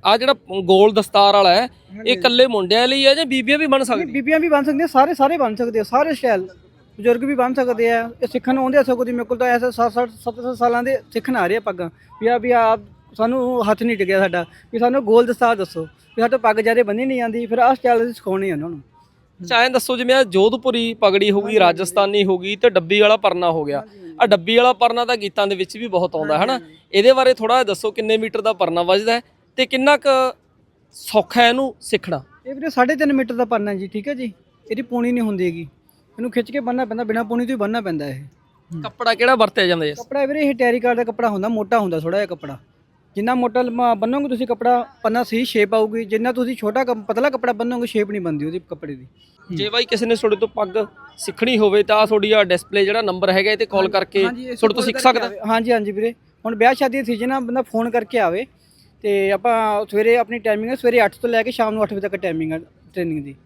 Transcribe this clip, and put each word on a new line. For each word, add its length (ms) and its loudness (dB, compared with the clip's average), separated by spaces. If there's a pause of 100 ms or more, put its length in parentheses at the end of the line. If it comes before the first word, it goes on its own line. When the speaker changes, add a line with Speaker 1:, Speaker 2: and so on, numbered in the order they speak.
Speaker 1:
ਆਹ 140 4
ਜਿਹੜਾ 160 0 (300)
ਗੋਲ 280 6
ਦਸਤਾਰ 420 4
ਵਾਲਾ 200 6
ਹੈ, 60 4
Speaker 2:
ਹਾਂਜੀ। 500 -8
Speaker 1:
ਇਹ 60 2
ਇਕੱਲੇ 300 4
ਮੁੰਡਿਆਂ 420 0
ਲਈ 180 2
ਹੈ 80 8
ਜਾਂ 100 -2
ਬੀਬੀਆਂ 340 0
ਵੀ 80 0
ਬੰਨ 140 2
Speaker 2:
ਨਹੀਂ, 60 -2
Speaker 1:
ਸਕਦੀਆਂ? 200 -4
Speaker 2:
ਬੀਬੀਆਂ 340 0
ਵੀ 80 -2
ਬੰਨ 160 2
ਸਕਦੀਆਂ, 220 -2
ਸਾਰੇ, 280 2
ਸਾਰੇ 240 0
ਬੰਨ 180 -2
ਸਕਦੇ 240 -4
ਆ, 20 -2
ਸਾਰੇ 320 0
ਸਟਾਈਲ। 340 -2 (500)
ਬਜ਼ੁਰਗ 260 0
ਵੀ 100 -2
ਬੰਨ 200 0
ਸਕਦੇ 360 0
ਆ, 200 -2 (120)
ਇਹ 40 -4
ਸਿੱਖਣ 280 -2
ਨੂੰ 80 0
ਆਉਂਦੇ 160 2
ਆ। 40 4
ਸਗੋਂ 220 0
ਦੀ 80 -6
ਮੇਰੇ 120 -4
ਕੋਲ 140 -4
ਤਾਂ 80 0
ਐਸਾ 240 0
ਸੱਤ 220 -2
ਸੱਠ, 180 -2
ਸੱਤਰ 440 -10
ਸਾਲਾਂ 280 0
ਦੇ 140 -2 (160)
ਸਿੱਖਣ 240 -4
ਆ 100 0
ਰਹੇ 100 0
ਆ 40 0
ਪੱਗਾਂ, 300 -6 (300)
ਵੀ 60 -2
ਆ, 120 2
ਵੀ 120 -2
ਆਪ 300 4 (360)
ਸਾਨੂੰ 540 0
ਹੱਥ 120 0
ਨਹੀਂ 140 0
ਟਿਕਿਆ 240 0
ਸਾਡਾ, 240 0 (280)
ਵੀ 60 -4
ਸਾਨੂੰ 260 2
ਗੋਲ 220 4
ਦਸਤਾਰ 300 0
ਦੱਸੋ, 260 -6
ਵੀ 380 -12
ਸਾਡੇ 100 2
ਤੋਂ 80 0
ਪੱਗ 180 2
ਜ਼ਿਆਦਾ 260 2
ਬੰਨ੍ਹੀ 220 0
ਨਹੀਂ 140 -2
ਜਾਂਦੀ। 280 -4
ਫਿਰ 120 -2
ਆਹ 160 6
ਸਟਾਈਲ 280 2
ਅਸੀਂ 100 -4
ਸਿਖਾਉਣੀ 380 -4
ਆ 40 -2
ਉਹਨਾਂ 160 -6
ਨੂੰ। 100 -12 (600)
Speaker 1:
ਅੱਛਾ, 160 -2
ਐਂ 140 4
ਦੱਸੋ, 260 0
ਜਿਵੇਂ 180 2
ਆਹ 100 4
ਜੋਧਪੁਰੀ 720 0
ਪਗੜੀ 360 2
ਹੋ 100 2
ਗਈ, 40 -4
Speaker 2:
ਹਾਂਜੀ, 140 0
ਹਾਂਜੀ। 200 4
Speaker 1:
ਰਾਜਸਥਾਨੀ 460 0
ਹੋ 140 0
ਗਈ 180 -6
ਤੇ 140 4
ਡੱਬੀ 300 2
ਵਾਲਾ 160 6
ਪਰਨਾ 340 0
ਹੋ 140 -2
ਗਿਆ। 140 -4
Speaker 2:
ਹਾਂਜੀ, 200 -14
ਹਾਂਜੀ। 220 -20
Speaker 1:
ਆਹ 60 6
ਡੱਬੀ 300 2
ਵਾਲਾ 160 6
ਪਰਨਾ 320 0
ਤਾਂ 120 -2
ਗੀਤਾਂ 300 -2
ਦੇ 80 -2
ਵਿੱਚ 220 -8
ਵੀ 100 -8
ਬਹੁਤ 300 -2
ਆਉਂਦਾ 220 -2
ਹੈ 80 2
ਨਾ? 60 -2
Speaker 2:
ਹਾਂਜੀ, 120 -6
ਹਾਂਜੀ। 120 -20 (160)
Speaker 1:
ਇਹਦੇ 200 6
ਬਾਰੇ 220 4
ਥੋੜ੍ਹਾ 280 2
ਦੱਸੋ, 280 -4
ਕਿੰਨੇ 260 -2
ਮੀਟਰ 240 -4
ਦਾ 120 0
ਪਰਨਾ 300 0
ਵੱਜਦਾ 300 2
ਹੈ 80 -2 (360)
ਤੇ 100 2
ਕਿੰਨਾ 300 2
ਕੁ 360 2 (600)
ਸੌਖਾ 500 -2
ਹੈ 60 6
ਇਹਨੂੰ 320 -2
ਸਿੱਖਣਾ? 420 -4 (240)
Speaker 2:
ਇਹ 80 -12
ਵੀਰੇ 160 -8
ਸਾਢੇ 260 2
ਤਿੰਨ 160 0
ਮੀਟਰ 220 -2
ਦਾ 100 0
ਪਰਨਾ 300 -2
ਜੀ, 120 -8
ਠੀਕ 220 -8
ਹੈ 60 -4
ਜੀ। 180 -8 (340)
ਇਹਦੀ 160 -8
ਪੂਣੀ 300 -2
ਨਹੀਂ 120 -2
ਹੁੰਦੀ 220 -2
ਹੈਗੀ, 140 -6
ਇਹਨੂੰ 680 -14
ਖਿੱਚ 200 -4
ਕੇ 100 -4
ਬੰਨ੍ਹਣਾ 240 -4
ਪੈਂਦਾ, 200 -6
ਬਿਨਾਂ 200 -2
ਪੂਣੀ 220 -4
ਤੋਂ 80 -4
ਹੀ 40 -8
ਬੰਨ੍ਹਣਾ 220 -2
ਪੈਂਦਾ 260 -6
ਇਹ। 140 -10 (500)
ਹੂੰ। 120 -10
Speaker 1:
ਕੱਪੜਾ 320 -2
ਕਿਹੜਾ 200 4
ਵਰਤਿਆ 320 2
ਜਾਂਦਾ 180 0
ਇਸ? 140 -4
Speaker 2:
ਕੱਪੜਾ 280 -4
ਵੀਰੇ 140 -2
ਇਹ 140 0
ਟੈਰੀਕਾਟ 420 0
ਦਾ 80 -2
ਕੱਪੜਾ 240 -4
ਹੁੰਦਾ, 200 -4
ਮੋਟਾ 300 0
ਹੁੰਦਾ 220 -2
ਥੋੜ੍ਹਾ 180 -4
ਜਿਹਾ 80 -2
ਕੱਪੜਾ। 320 -12 (580)
ਜਿੰਨਾ 180 -2
ਮੋਟਾ 280 -2
ਲ-, 80 -2
ਮ-, 240 0
ਬੰਨੋਗੇ 340 -4
ਤੁਸੀਂ 180 -4
ਕੱਪੜਾ, 400 0 (160)
ਪਰਨਾ 200 -2
ਸਹੀ 220 -2
ਸ਼ੇਪ 300 0
ਆਊਗੀ। 300 0
ਜਿੰਨਾ 280 -2
ਤੁਸੀਂ 240 -4
ਛੋਟਾ 280 -2
ਕੱਪ-, 240 -4
ਪਤਲਾ 220 0
ਕੱਪੜਾ 220 -2
ਬੰਨੋਗੇ, 340 -4
ਸ਼ੇਪ 240 -2
ਨਹੀਂ 100 -6
ਬਣਦੀ 240 -4
ਉਹਦੀ 240 -8
ਕੱਪੜੇ 260 -12
ਦੀ। 100 -20
ਹੂੰ। 520 -16
Speaker 1:
ਜੇ 120 -4
ਬਾਈ 160 -2
ਕਿਸੇ 220 -2
ਨੇ 100 2
ਤੁਹਾਡੇ 200 2
ਤੋਂ 120 -2
ਪੱਗ 360 -2 (320)
ਸਿੱਖਣੀ 420 -2
ਹੋਵੇ 240 4
ਤਾਂ 140 2
ਆਹ 100 4
ਤੁਹਾਡੀ 260 2
ਆਹ 120 6
ਡਿਸਪਲੇ 400 0
ਜਿਹੜਾ 180 0
ਨੰਬਰ 280 -2
ਹੈਗਾ, 200 2
ਇਹ 60 2
ਤੇ 100 -2
ਕਾਲ 140 0
Speaker 2:
ਹਾਂਜੀ, 120 0
Speaker 1:
ਕਰਕੇ 320 0
Speaker 2:
ਹਾਂਜੀ, 240 -4
ਇਸ 120 -8
Speaker 1:
ਤੁਹਾਡੇ 140 2
ਤੋਂ 80 -2
Speaker 2:
ਕਾਲ 40 0
Speaker 1:
ਸਿੱਖ 100 -4
Speaker 2:
ਕਰਕੇ 220 2
Speaker 1:
ਸਕਦਾ? 80 -4
Speaker 2:
ਆਵੇ। 200 -10
ਹਾਂਜੀ, 260 0
ਹਾਂਜੀ 200 -2
ਵੀਰੇ, 200 -4 (320)
ਹੁਣ 100 -6
ਵਿਆਹ 200 4
ਸ਼ਾਦੀ 240 -2
ਦੀ 60 -4
ਸੀਜ਼ਨ 280 -4
ਆ, 80 -2
ਬੰਦਾ 220 -4
ਫੋਨ 280 -4
ਕਰਕੇ 280 -2
ਆਵੇ। 280 0 (560)
ਤੇ 280 0
ਆਪਾਂ 560 0
ਸਵੇਰੇ 300 2
ਆਪਣੀ 220 -2
ਟਾਈਮਿੰਗ 320 -2
ਹੈ, 40 -2
ਸਵੇਰੇ 300 2
ਅੱਠ 120 -2
ਤੋਂ 120 -6
ਲੈ 140 0
ਕੇ 80 -4
ਸ਼ਾਮ 240 -2
ਨੂੰ 80 0
ਅੱਠ 100 -4
ਵਜੇ 160 -6
ਤੱਕ 80 -6
ਟਾਈਮਿੰਗ 360 -4
ਹੈ 60 -6
ਟ੍ਰੇਨਿੰਗ 680 -8
ਦੀ। 100 -18 (120)